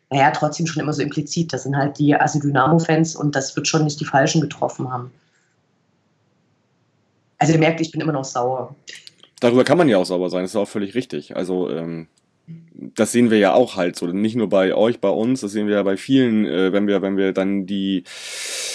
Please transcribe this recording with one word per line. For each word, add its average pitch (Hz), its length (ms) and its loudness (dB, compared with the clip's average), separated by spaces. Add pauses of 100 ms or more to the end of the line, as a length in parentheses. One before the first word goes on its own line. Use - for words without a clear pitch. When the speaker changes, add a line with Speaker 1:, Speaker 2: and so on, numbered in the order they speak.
(120)
Speaker 1:
naja, 139 180 4
trotzdem 156 380 -2
schon 151 160 -4
immer 147 100 -2
so 151 80 -4
implizit. 160 520 -4
Das 127 100 -6
sind 143 120 -2
halt 143 220 -2
die 147 160 4
Asi-Dynamo-Fans 151 1000 2
und 147 200 -2
das 135 200 -4
wird 151 120 -4
schon 156 160 2
nicht 151 160 -2
die - 60 -6
Falschen 151 360 2
getroffen - 500 -6
haben. 127 200 -8 (2250)
Also 151 140 2
ihr 156 60 4
merkt, 160 220 2
ich 160 80 -2
bin 156 100 -8
immer 156 120 -2
noch 131 140 -4
sauer. 127 500 -4 (640)
Speaker 2:
Darüber 123 240 4
kann 147 140 4
man 165 120 4
ja 101 80 4
auch 90 80 2
sauer 90 240 -2
sein, 92 140 -2
das 95 80 -8
ist 107 40 -8
auch 104 120 -2
völlig 101 260 -6
richtig. - 420 -8
Also, 92 340 -2
ähm, 82 380 -8 (880)
das 107 160 0
sehen 120 200 4
wir 110 80 6
ja 95 140 6
auch 123 220 2
halt 90 200 -2
so, - 120 -6
nicht 104 280 -2
nur 107 140 -2
bei 95 260 2
euch, 120 260 2
bei 101 80 0
uns, 113 320 -2
das 104 100 -6
sehen 104 160 -2
wir 104 80 0
ja 101 80 0
bei 98 140 0
vielen, 120 480 2
äh, 90 260 0
wenn 101 160 0
wir, 98 140 0
wenn 98 160 -2
wir 95 160 0
dann 98 320 -2
die, 95 380 -4 (720)